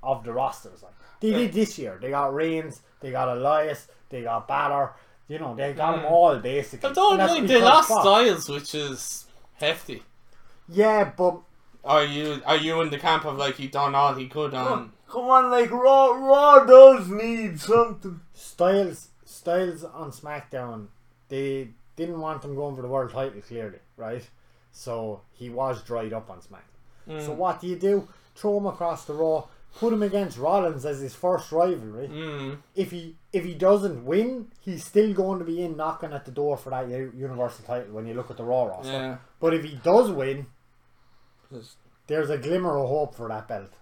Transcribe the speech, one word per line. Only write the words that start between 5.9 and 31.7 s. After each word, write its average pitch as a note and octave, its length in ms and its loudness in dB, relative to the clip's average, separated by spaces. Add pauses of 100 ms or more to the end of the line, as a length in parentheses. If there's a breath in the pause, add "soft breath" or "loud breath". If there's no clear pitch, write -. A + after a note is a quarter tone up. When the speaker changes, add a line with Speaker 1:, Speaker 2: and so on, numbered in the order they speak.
Speaker 2:
Mm. D#3 60 -6
Speaker 1:
them D3+ 100 -2
all, E3+ 260 6
basically. C3 500 -6
Speaker 2:
Although, F#4 220 4
Speaker 1:
And F#4+ 100 2
that's F4+ 120 4
Speaker 2:
like, E4 80 0
Speaker 1:
what G3+ 80 0
Speaker 2:
they B3+ 100 6
Speaker 1:
he A3+ 60 6
Speaker 2:
lost D4+ 240 8
Speaker 1:
cost. A3 140 2
Speaker 2:
Styles, G3 460 4
which C#3+ 280 -10
is C#3+ 500 -10 (280)
hefty. D3+ 500 -8 (640)
Speaker 1:
Yeah, G#3 480 2
but F3 240 0 (440)
Speaker 2:
Are D3 200 4
you, D3 400 -6
are D#3 120 2
you D#3+ 240 -2
in D#3+ 100 -2
the C#3+ 80 -6
camp D#3 260 0
of, C#3+ 120 -6
like, C#3 200 -4
he C3+ 120 -12
done C#3 260 -2
all C#3 200 2
he C3 140 -10
could D3 260 -6
on B2+ 120 -4
Speaker 3:
Come, B2 260 -6 (160)
come B3 200 -8
on, C4 240 6
like, A#3+ 180 2
Raw, C4 420 6
Raw C4+ 520 8
does B3+ 440 12
need G#3+ 520 -6
something. G#3 600 -2 (140)
Speaker 1:
Styles, F#3 720 -2 (160)
Styles E3+ 600 -6
on D#3+ 260 -14
SmackDown, B2+ 800 -14 (400)
they C3+ 420 -8 (240)
didn't E3 260 -10
want D#3 240 -10
him C#3+ 120 -12
going C#3+ 180 -8
for C3 80 -14
the B2 60 -10
world B2+ 240 -4
title, B2+ 280 -8
clearly, A2 380 -14 (180)
right? A#2 320 -12 (440)
So A2+ 480 -10 (120)
he B2 160 -18
was B2+ 360 -6
dried A2+ 280 -8
up A2 160 -12
on F#2 120 -20
SmackDown. - 680 -20 (120)
Speaker 2:
Mm. D3+ 40 -12
Speaker 1:
So D3+ 80 -10
what F3 280 -4
do F3 80 -10
you F3+ 80 -6
do? G3 320 -2 (260)
Throw G#3 240 -4
him G3+ 80 -4
across E3+ 380 -6
the D3+ 100 -10
Raw, D#3+ 300 -2 (340)
put A3+ 140 -2
him G#3+ 100 -2
against G3 360 -4
Rollins D#3+ 460 -2
as C#3+ 140 -6
his C3+ 160 -12
first F3+ 380 -4
rivalry. C#3 560 -2